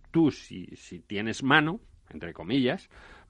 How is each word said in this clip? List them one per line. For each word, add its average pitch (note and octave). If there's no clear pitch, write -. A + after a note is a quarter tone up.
tú, E3
si, -
si -
tienes A2
mano, D#3
entre D#2+
comillas, B2